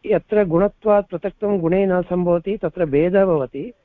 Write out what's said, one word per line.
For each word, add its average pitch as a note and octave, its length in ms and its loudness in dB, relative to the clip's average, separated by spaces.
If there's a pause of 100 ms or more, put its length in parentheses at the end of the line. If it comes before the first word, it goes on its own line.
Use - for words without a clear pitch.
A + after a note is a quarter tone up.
यत्र G#3 400 0
गुणत्वात् G3+ 640 0
पृथक्त्वं G3+ 500 -4
गुणे F3+ 260 0
न F3+ 160 0
सम्भवति, F3+ 560 -2
तत्र F3 280 -4
भेदः F3+ 400 2
भवति। D#3 480 -4 (120)